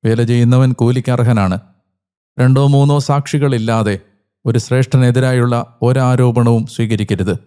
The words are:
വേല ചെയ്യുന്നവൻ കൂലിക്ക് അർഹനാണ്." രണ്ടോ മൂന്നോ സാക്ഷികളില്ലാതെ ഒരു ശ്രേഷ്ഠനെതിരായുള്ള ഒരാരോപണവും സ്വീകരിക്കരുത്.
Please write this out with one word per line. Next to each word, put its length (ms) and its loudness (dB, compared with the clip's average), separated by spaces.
വേല 180 0
ചെയ്യുന്നവൻ 500 2
കൂലിക്ക് 400 -2
അർഹനാണ്." 440 0
രണ്ടോ 280 2
മൂന്നോ 340 2
സാക്ഷികളില്ലാതെ 960 -2
ഒരു 140 0
ശ്രേഷ്ഠനെതിരായുള്ള 960 0
ഒരാരോപണവും 840 2
സ്വീകരിക്കരുത്. 680 -4